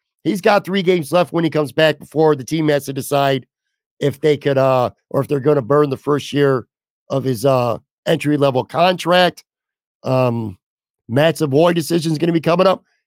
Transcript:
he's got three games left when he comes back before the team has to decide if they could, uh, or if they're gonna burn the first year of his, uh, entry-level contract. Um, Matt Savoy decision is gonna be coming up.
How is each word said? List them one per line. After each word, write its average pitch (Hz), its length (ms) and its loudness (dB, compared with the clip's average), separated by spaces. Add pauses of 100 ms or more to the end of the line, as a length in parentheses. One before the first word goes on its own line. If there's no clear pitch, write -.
(240)
he's 208 160 -2
got 202 240 2
three 196 180 -2
games 175 300 -2
left 175 220 0
when 165 100 -2
he 165 60 0
comes 147 240 -4
back 156 260 0
before 151 360 0
the 131 100 -8
team 156 240 -2
has 143 160 0
to 139 80 -8
decide 139 520 -2 (540)
if 139 220 -2
they 151 160 2
could, 143 200 -2
uh, 131 320 2 (200)
or - 100 -2
if 135 80 -2
they're 143 140 -2
gonna 143 200 2
burn 143 280 2
the 131 80 -6
first 143 340 -4
year 139 360 0 (420)
of 127 160 -4
his, 123 200 -2
uh, 123 320 2 (280)
entry-level 139 580 0
contract. 175 800 0 (600)
Um, 120 540 -2 (520)
Matt 151 300 0
Savoy 156 340 2
decision 165 380 -2
is 156 60 -2
gonna 165 140 0
be 165 80 -2
coming 170 280 2
up. 185 160 0 (240)